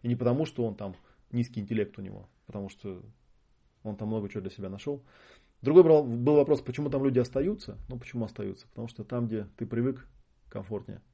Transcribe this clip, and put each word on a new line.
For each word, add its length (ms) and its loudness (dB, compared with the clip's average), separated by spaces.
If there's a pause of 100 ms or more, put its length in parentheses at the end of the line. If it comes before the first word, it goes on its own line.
И 60 -4
не 80 2
потому, 320 0
что 180 -4
он 80 -4
там, 220 -10 (360)
низкий 280 -2
интеллект 400 -2
у 20 -12
него, 260 -14 (200)
потому 220 -8
что 340 -14 (800)
он 140 -8
там 100 -8
много 220 -4
чего 120 -8
для 80 -8
себя 200 -10
нашел. 340 -8 (580)
Другой 220 10
брал-, 200 8
был 340 2
вопрос, 240 4
почему 280 -6
там 140 0
люди 160 4
остаются. 580 -2 (100)
Ну, 120 -12
почему 260 -6
остаются? 440 -10
Потому 180 -10
что 160 -14
там, 240 -4
где 200 -4 (100)
ты 100 -6
привык, 400 -2 (420)
комфортнее. 520 -10 (120)